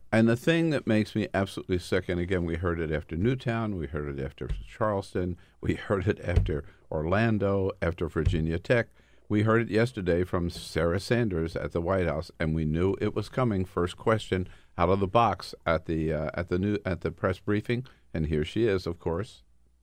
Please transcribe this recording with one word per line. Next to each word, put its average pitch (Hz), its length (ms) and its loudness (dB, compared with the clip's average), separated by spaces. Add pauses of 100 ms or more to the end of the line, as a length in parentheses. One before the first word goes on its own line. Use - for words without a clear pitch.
(120)
and 113 160 6
the 120 80 4
thing 165 340 2
that - 160 -2
makes 107 280 2
me 107 200 0
absolutely 95 460 -2
sick, - 280 -2
and 87 120 0
again, 87 260 0
we 82 80 -2
heard 85 260 -2
it 80 120 -2
after 78 240 -4
Newtown, 113 600 -2
we 76 120 -6
heard 71 300 -6
it 67 60 -4
after 67 240 -8 (200)
Charleston, 98 680 -2 (240)
we 87 140 0
heard 98 340 0
it 104 160 2
after 85 400 2 (400)
Orlando, 98 680 2 (100)
after 85 260 -2
Virginia 82 500 0
Tech. 117 300 0 (400)
We 107 140 2
heard 110 200 4
it 113 80 -6
yesterday 92 540 2
from 87 260 -2
Sarah 85 500 0
Sanders 92 560 0
at - 160 -6
the 87 80 -2
White 90 260 0
House, 78 320 -4
and 80 160 0
we 80 100 0
knew 85 360 0
it 104 140 -2
was 107 140 -4
coming. 107 360 0
First 87 320 -2
question 95 520 0 (300)
out 87 100 4
of 98 120 4
the 98 60 0
box 104 480 0 (120)
at 82 200 0
the, 80 260 0
uh, 76 220 -2
at 87 140 -4
the 90 100 0
new, 101 260 0
at 85 160 -2
the - 100 -2
press 92 280 -2
briefing, 117 480 -2 (280)
and 80 120 0
here 76 180 2
she 107 220 0
is, 95 200 0
of 87 120 -6
course. 87 440 -4 (400)